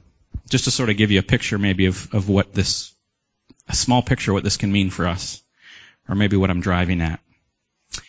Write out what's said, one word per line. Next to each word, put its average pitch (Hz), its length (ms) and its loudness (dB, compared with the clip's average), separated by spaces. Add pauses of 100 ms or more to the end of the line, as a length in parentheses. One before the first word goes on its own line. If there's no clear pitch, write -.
(480)
just 131 160 0
to 131 60 0
sort 123 180 -2
of 107 80 2
give 107 140 4
you 98 80 4
a 95 60 2
picture - 340 0
maybe 95 280 2
of, - 280 -4
of 95 140 0
what 98 260 2
this, - 400 -4 (720)
a - 60 -8
small 123 280 2
picture - 280 -2
of 98 60 2
what 95 80 -2
this 101 120 0
can 104 140 -2
mean 98 180 2
for 87 180 -4
us, - 360 -6 (680)
or - 60 -4
maybe 101 220 2
what 95 120 4
I'm 90 120 0
driving 87 420 0
at. 80 180 -4 (880)